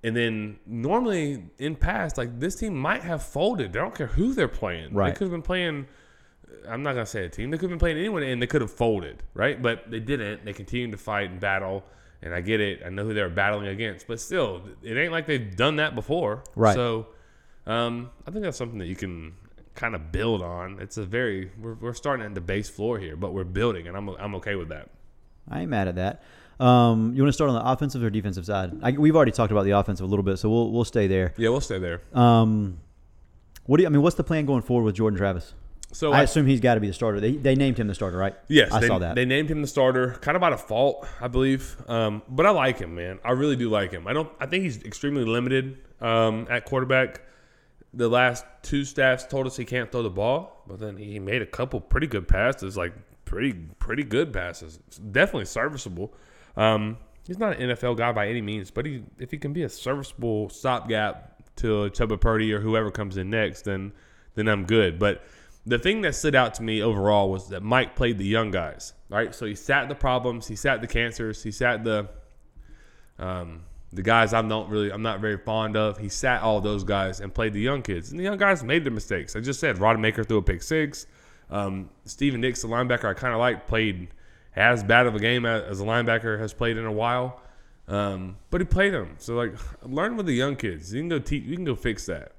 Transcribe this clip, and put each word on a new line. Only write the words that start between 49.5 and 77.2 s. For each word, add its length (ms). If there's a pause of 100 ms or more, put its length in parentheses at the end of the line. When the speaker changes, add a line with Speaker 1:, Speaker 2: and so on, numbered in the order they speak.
Speaker 1:
he 100
can't 260
throw 100
the 80
ball, 560
but 140
then 180
he 220
made 240
a 20
couple 340
pretty 280
good 200
passes, 480
like, 180 (320)
pretty, 280
pretty 500
good 300
passes. 440 (340)
Definitely 340
serviceable. 680 (440)
Um, 420 (280)
he's 140
not 160
an 60
N 100
F 120
L 120
guy 160
by 160
any 140
means, 300
but 140
he, 180 (140)
if 140
he 60
can 160
be 100
a 60
serviceable 800
stopgap 920 (160)
to 340
Chuba 280
Purdy 340
or 80
whoever 300
comes 260
in 120
next, 340
then, 280 (440)
then 120
I'm 180
good. 340
But 240 (420)
the 140
thing 220
that 140
stood 200
out 200
to 80
me 180
overall 500
was 180
that 140
Mike 320
played 220
the 80
young 260
guys, 420 (160)
right? 240
So 120
he 100
sat 340
the 60
problems, 520
he 80
sat 260
the 60
cancers, 560
he 80
sat 320
the, 260 (1080)
um, 440 (280)
the 100
guys 320
I 80
don't 280
really, 220
I'm 120
not 180
very 160
fond 400
of. 220
He 100
sat 320
all 200
those 220
guys 380